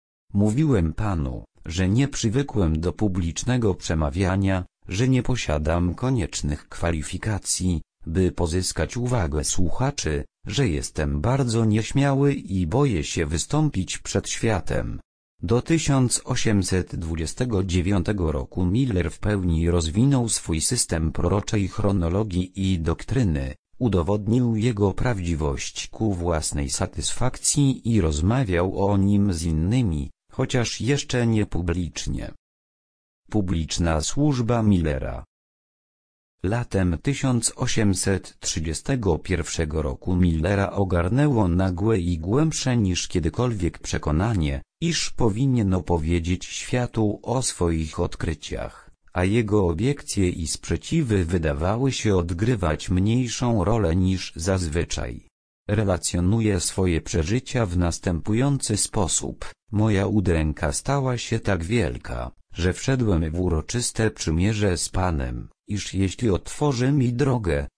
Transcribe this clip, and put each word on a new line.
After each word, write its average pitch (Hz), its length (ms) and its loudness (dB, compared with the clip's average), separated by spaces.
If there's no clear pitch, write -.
Mówiłem 107 600 2
Panu, 76 520 -4
że 87 240 0
nie 127 200 4
przywykłem 101 720 0
do 87 120 -2
publicznego 107 840 0
przemawiania, 92 880 0
że 107 200 0
nie 127 140 4
posiadam 87 720 0
koniecznych 90 760 -2
kwalifikacji, 87 1120 -2
by 85 260 2
pozyskać 85 640 -2
uwagę 104 480 0
słuchaczy, 85 800 0
że 113 220 0
jestem 73 520 -2
bardzo 117 440 2
nieśmiały 135 720 2
i 92 320 -2
boję 104 380 2
się 82 220 -2
wystąpić 95 720 0
przed - 300 -2
światem”. - 720 -2
Do 117 200 2
tysiąc 139 640 2
osiemset 98 720 0
dwudziestego 85 680 -2
dziewiątego 90 680 0
roku 73 320 -4
Miller 92 460 0
w - 80 -10
pełni 87 520 0
rozwinął 110 580 2
swój 82 320 -2
system 80 520 0
proroczej 98 560 0
chronologii 95 1040 0
i 90 60 2
doktryny, 80 760 -2
udowodnił 104 800 2
jego 104 360 2
prawdziwość 85 960 -2
ku 107 260 -2
własnej 78 560 -2
satysfakcji - 1200 0
i 110 80 4
rozmawiał 92 880 2
o 101 100 2
nim 101 360 4
z 82 120 -4
innymi, 85 640 0
chociaż 123 480 -2
jeszcze 123 460 0
nie 110 200 2
publicznie. 85 840 -4
Publiczna 85 720 0
służba 120 600 0
Millera. 85 640 0
Latem 95 600 0
tysiąc 131 540 0
osiemset 98 840 0
trzydziestego 85 800 -2
pierwszego 78 640 -2
roku 73 340 -2
Millera 90 540 2
ogarnęło 101 800 2
nagłe 92 500 2
i 87 200 0
głębsze 127 580 0
niż 95 320 0
kiedykolwiek 90 680 -2
przekonanie, 78 840 -2
iż 165 300 -2
powinien 117 640 2
opowiedzieć 87 720 0
światu 117 800 -2
o 123 200 -2
swoich 82 580 -2
odkryciach, - 880 -6
a 90 120 0
jego 104 420 2
obiekcje 98 600 0
i 85 180 -4
sprzeciwy 101 800 0
wydawały 85 680 0
się 104 240 2
odgrywać 87 720 0
mniejszą 113 720 2
rolę 95 320 2
niż 92 400 0
zazwyczaj. 85 920 -2
Relacjonuje 98 920 2
swoje 90 400 0
przeżycia 104 640 -2
w 87 100 -2
następujący 101 1000 0
sposób: - 760 -2
„Moja 101 340 2
udręka 82 680 0
stała 131 460 -2
się 113 220 -4
tak 92 240 -2
wielka, 64 680 -4
że 87 180 2
wszedłem 104 580 0
w 82 100 -2
uroczyste 92 720 0
przymierze 98 640 0
z - 120 -4
Panem, 65 600 -2
iż - 260 -6
jeśli 95 360 0
otworzy 127 600 0
mi 127 200 2
drogę, 107 540 0